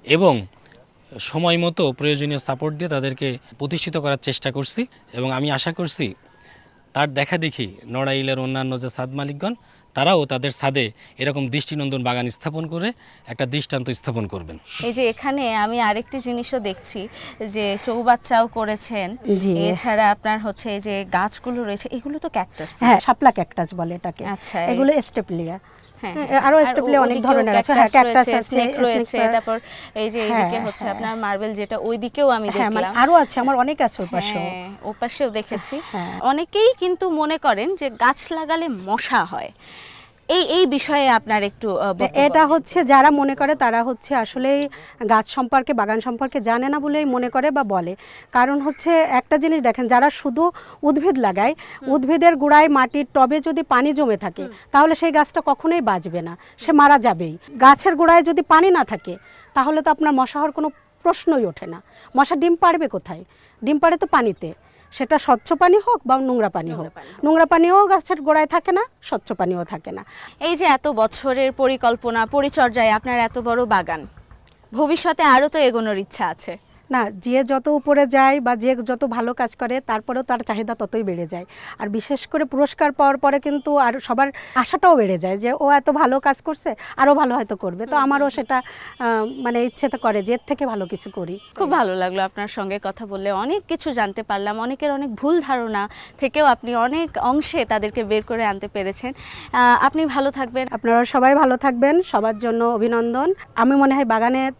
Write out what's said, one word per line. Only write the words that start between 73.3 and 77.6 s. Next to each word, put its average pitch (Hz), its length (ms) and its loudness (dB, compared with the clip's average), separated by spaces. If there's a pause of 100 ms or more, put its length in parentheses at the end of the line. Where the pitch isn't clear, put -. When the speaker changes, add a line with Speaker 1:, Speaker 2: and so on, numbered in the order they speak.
Speaker 2:
বড় 240 260 0
বাগান, 170 420 -2 (680)
ভবিষ্যতে 311 480 0
আরও 277 260 6
তো 320 100 -2
এগোনোর 226 400 2
ইচ্ছা 196 300 -6
আছে। 165 300 -10 (320)
Speaker 3:
না, 233 200 0
যে 247 340 0
যত 269 240 -2